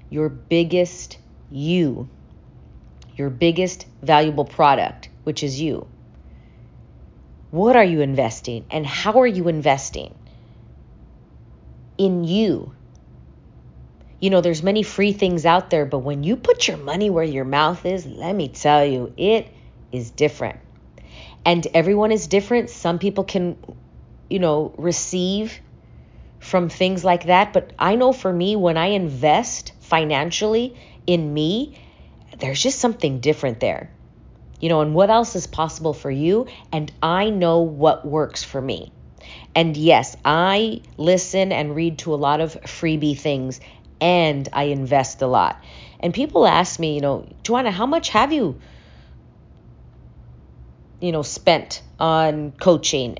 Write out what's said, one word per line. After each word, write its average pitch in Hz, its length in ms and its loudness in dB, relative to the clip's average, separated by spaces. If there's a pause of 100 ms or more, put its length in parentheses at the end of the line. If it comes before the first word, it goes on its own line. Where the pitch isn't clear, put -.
your 151 220 -2
biggest 170 880 -2 (320)
you, 147 580 -2 (1080)
your 143 140 -4
biggest 170 560 0 (160)
valuable 151 440 2
product, - 640 0 (140)
which 151 180 -6
is 139 180 -6
you? 147 260 -4 (1600)
What 214 260 4
are 226 80 8
you 165 160 2
investing, 127 680 -2
and 156 140 -6
how 208 360 2
are 254 60 6
you 185 220 0
investing 139 640 -2 (1800)
in 185 280 0
you? 185 500 0 (1500)
You 190 100 0
know, 185 100 6
there's 160 220 0
many 202 200 0
free 202 300 0
things 180 320 0
out 175 240 4
there, 151 160 2
but 143 140 -4
when 143 260 -6
you 196 120 0
put - 300 2
your 165 120 -4
money 170 320 -2
where 165 140 0
your 135 200 -4
mouth 151 400 0
is, 180 220 -4
let 143 280 -8
me 160 140 -4
tell 147 360 4
you, 127 340 -2
it 208 300 0 (440)
is 120 180 -8
different. - 500 -4 (840)
And 170 300 2
everyone 208 360 4
is 202 160 -2
different. 202 440 0
Some 175 280 -4
people 190 260 -2
can, 180 340 -4 (720)
you 190 80 -2
know, 156 400 0
receive 185 840 -4 (800)
from 175 320 -2
things 185 340 -2
like 175 220 2
that. 185 260 4
But - 260 0
I 196 180 2
know 254 180 4
for 196 180 -4
me, 185 240 0
when 170 220 2
I 165 80 0
invest 165 920 0
financially 170 920 0 (320)
in 160 280 0
me, 185 440 -2 (600)
there's 135 240 -4
just 262 160 0
something 156 420 0
different 139 400 -2
there. 95 300 -4 (680)
You 165 120 -2
know, 156 100 2
and 151 140 0
what 196 160 4
else 226 260 2
is 175 100 -6
possible 160 460 -4
for 147 180 -6
you? 165 360 0 (260)
And 151 180 -4 (120)
I 180 260 0
know 170 320 2
what 151 460 2
works 147 360 -4
for 135 200 -8
me. 110 280 -8 (640)
And 165 220 2
yes, 151 480 4
I 190 560 0 (160)
listen 185 560 0
and 147 240 -4
read 165 220 -4
to 160 160 -4
a - 20 -4
lot 143 240 0
of 160 220 -4
freebie 151 560 -2
things, 131 420 -6 (400)
and 160 520 2
I 143 120 -2
invest 139 560 -2
a 135 60 0
lot. 117 360 2 (380)
And 170 140 -4
people 247 320 2
ask 170 340 2
me, 156 140 -2
you 147 80 -4
know, 139 260 -2 (140)
"Joanna, 240 280 0
how 190 160 -4
much 330 240 -2
have 277 220 2
you, 208 260 -2 (2500)
you 175 120 -4
know, 151 100 -2
spent - 600 0 (180)
on 156 520 2
coaching?" 135 680 0